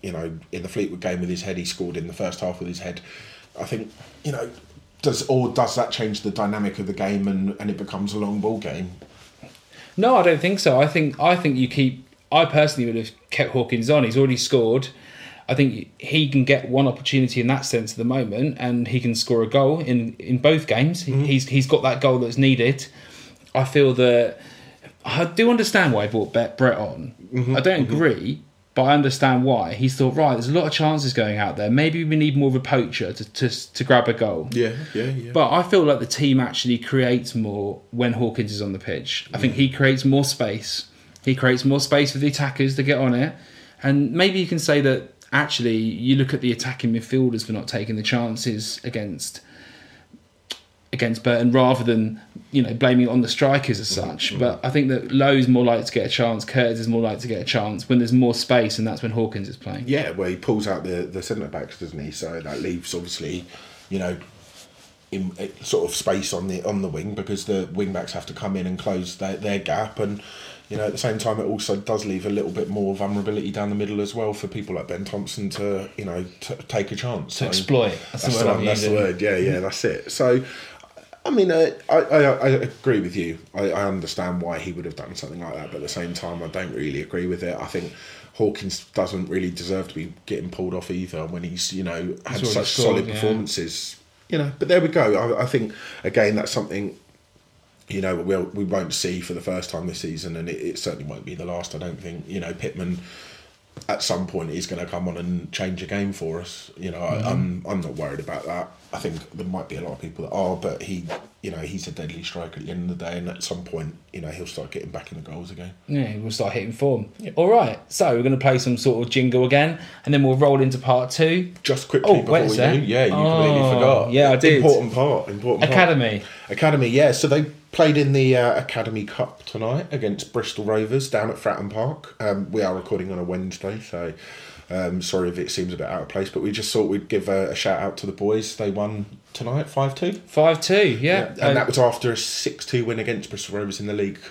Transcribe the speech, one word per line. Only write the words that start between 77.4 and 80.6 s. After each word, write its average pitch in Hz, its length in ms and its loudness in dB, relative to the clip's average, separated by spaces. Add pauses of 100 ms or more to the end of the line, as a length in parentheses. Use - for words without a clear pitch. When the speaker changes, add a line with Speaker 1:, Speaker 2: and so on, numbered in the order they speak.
Speaker 2:
exploit. 98 500 2 (140)
That's - 140 -8
the 131 60 0
Speaker 1:
that's 113 60 -2
Speaker 2:
word 117 80 2
Speaker 1:
the 117 40 4
Speaker 2:
I'm 101 80 4
Speaker 1:
one, 95 80 -2
that's 104 160 2
the 107 80 0
Speaker 2:
using. 104 140 4
Speaker 1:
word. 90 180 -2
Yeah, 101 160 2
yeah, 90 160 2
Speaker 2:
Mm-hmm. 90 100 -2
Speaker 1:
that's 95 220 -4
it. - 260 -4
So, 127 320 4 (800)